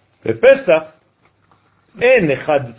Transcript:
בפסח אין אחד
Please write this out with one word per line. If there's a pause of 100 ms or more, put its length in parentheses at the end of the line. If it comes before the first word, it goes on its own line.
(240)
בפסח (1160)
אין
אחד (180)